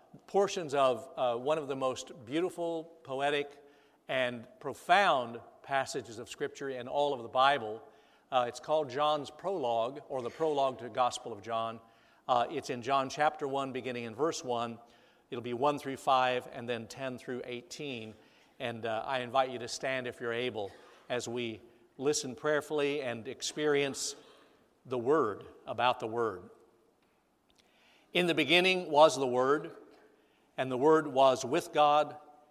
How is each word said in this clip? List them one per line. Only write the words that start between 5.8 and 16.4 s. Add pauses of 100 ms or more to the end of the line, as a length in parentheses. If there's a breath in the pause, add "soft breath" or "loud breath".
of
Scripture
in
all
of
the
Bible. (520 soft breath)
Uh,
it's
called
John's
Prologue,
or
the
Prologue
to
the
Gospel
of
John. (480 soft breath)
Uh,
it's
in
John
chapter
one,
beginning
in
verse
one. (520 soft breath)
It'll
be
one
through
five,